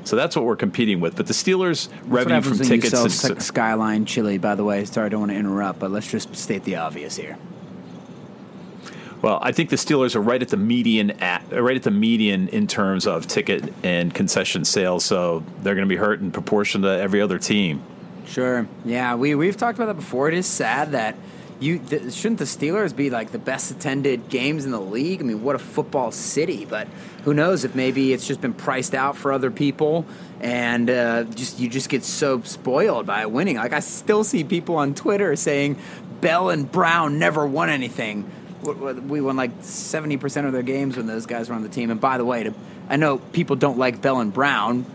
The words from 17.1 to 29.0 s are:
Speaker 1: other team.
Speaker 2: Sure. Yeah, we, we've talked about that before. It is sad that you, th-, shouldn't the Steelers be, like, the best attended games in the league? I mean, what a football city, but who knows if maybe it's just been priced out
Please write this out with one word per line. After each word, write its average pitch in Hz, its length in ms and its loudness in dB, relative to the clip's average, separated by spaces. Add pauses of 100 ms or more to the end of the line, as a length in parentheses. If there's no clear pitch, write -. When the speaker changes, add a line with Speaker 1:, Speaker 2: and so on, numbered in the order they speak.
Speaker 1:
other 95 160 2
team. 92 460 0 (420)
Speaker 2:
Sure. 123 420 -2 (180)
Yeah, 123 300 0
we, 143 200 2
we've 185 220 2
talked 240 200 0
about 233 100 0
that 208 80 -2
before. 143 340 0
It 160 40 0
is 180 140 0
sad 139 460 0
that 110 220 -2 (440)
you, 160 200 0
th-, 127 340 -4
shouldn't 214 260 -2
the 151 60 -2
Steelers 160 500 -2
be, 139 140 0
like, 113 220 -4
the 120 60 -8
best 135 340 -2
attended 135 580 -2
games 135 360 0
in 135 60 -2
the 113 100 -4
league? 135 380 -2
I 165 40 -4
mean, 110 200 -2
what 139 120 0
a 120 40 -2
football 135 520 -2
city, 143 540 -2
but 107 220 -6 (360)
who 147 100 4
knows 151 320 4
if 127 100 -2
maybe 131 380 4
it's 123 120 -2
just 131 160 -4
been 120 120 -2
priced 135 420 -2
out 135 220 0